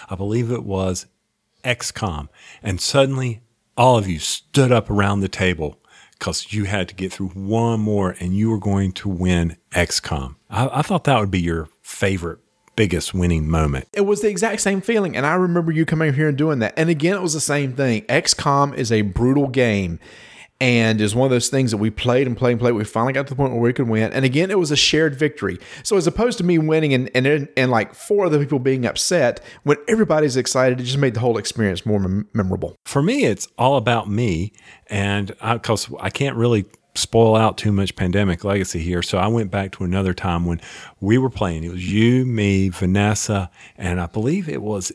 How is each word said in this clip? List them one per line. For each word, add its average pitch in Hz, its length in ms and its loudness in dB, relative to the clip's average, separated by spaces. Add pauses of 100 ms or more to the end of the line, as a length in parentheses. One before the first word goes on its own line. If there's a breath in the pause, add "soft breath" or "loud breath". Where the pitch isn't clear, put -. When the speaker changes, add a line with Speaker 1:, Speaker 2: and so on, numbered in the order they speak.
Speaker 1:
I 98 60 -10
believe 110 360 -4
it 117 140 -6
was 95 400 -4 (580)
X - 300 -4
com. 76 380 -8 (320 loud breath)
And 92 180 -4
suddenly 131 640 0 (340)
all 120 220 6
of 98 100 -2
you 82 100 -2
stood - 540 0
up 113 160 2
around 101 320 2
the 95 80 0
table 85 480 -2 (420 soft breath)
'cause - 360 -6
you 107 100 -2
had 95 240 -2
to - 60 -16
get 92 180 -8
through 95 220 -6
one 110 460 0
more 101 380 0
and 90 160 -4
you 107 140 0
were 113 100 0
going 98 340 0
to - 180 -8
win 87 460 0 (180)
X 87 260 -2
com. 69 360 -8 (120)
I, 123 300 -4
I 151 40 0
thought 180 220 -2
that 127 160 2
would 101 100 -2
be 92 100 0
your 82 280 -2 (140)
favorite, 87 560 -4 (380)
biggest 90 360 0
winning 87 360 0
moment. 78 440 0
Speaker 2:
It 202 100 0
was 202 200 0
the 220 60 2
exact 208 340 -2
same 196 180 0
feeling. 202 360 -2
And 131 100 0
I 156 80 0
remember 170 380 2
you 156 120 2
coming 156 300 2
here 156 140 2
and 139 100 0
doing 151 220 2
that. 107 160 -2
And 160 120 0
again, 170 260 2
it 190 80 -4
was 160 120 -2
the 156 60 -4
same 143 340 -2
thing. 123 340 0
X 147 260 2
com 143 380 2
is 117 200 -4
a 107 100 4
brutal 127 460 2
game 104 500 0 (600 loud breath)
and 117 400 4
is 107 140 0
one 127 120 2
of 135 40 2
those 120 180 2
things 131 240 0
that 107 60 0
we 110 120 0
played 123 360 0
and 120 100 -4
played 123 160 2
and 113 80 -2
played. 123 120 2
We 107 120 -2
finally 117 280 -2
got 135 140 -2
to 139 80 -10
the - 20 -10
point 131 160 0
where 117 80 -2
we 120 120 2
could 131 160 -2
win. 110 240 0
And 131 120 0
again, 151 260 2
it 208 80 0
was 160 120 2
a 147 60 0
shared 156 400 2
victory. 131 420 -2 (240 loud breath)
So 214 140 0
as 165 100 2
opposed 226 320 0
to 175 60 -2
me 175 140 4
winning 156 360 2
and, 127 200 0
and, 139 420 2
and, 127 140 2
like, 113 240 0
four 202 320 0
other 151 120 2
people 143 220 0
being 131 260 0
upset, 131 540 0 (240 loud breath)
when 147 120 4 (120)
everybody's 156 480 2
excited, 127 440 2
it 123 40 -6
just 131 140 -2
made 135 160 2
the 113 60 -2
whole 120 160 2
experience 101 480 -2
more 104 140 2
mem-, 98 340 -2
memorable. 92 520 -2
Speaker 1:
For - 180 0
me, 240 220 2
it's 107 240 -2 (100)
all 135 180 2
about 113 320 0
me. 101 440 0 (360 loud breath)
And 101 520 -2
I, 113 180 0
'cause - 300 -2 (120)
I 95 100 -6
can't 135 260 -4
really 117 280 2 (300)
spoil 113 400 4
out 110 220 4
too 107 160 0
much 98 240 0
pandemic 92 480 0
legacy 98 340 -2
here. 85 220 -2
So - 160 -2
I 92 100 2
went 110 240 0
back 98 220 -4
to - 120 -8
another 95 280 0
time 87 320 -2
when 87 160 -2 (400 loud breath)
we 104 160 4
were 131 140 2
playing. 85 340 -4
It 85 60 -8
was 90 200 -8
you, 120 360 4
me, 101 420 2
Vanessa, 98 800 0 (280 loud breath)
and 90 200 -4
I 87 60 -4
believe 143 420 -4
it - 140 -6
was 104 340 -6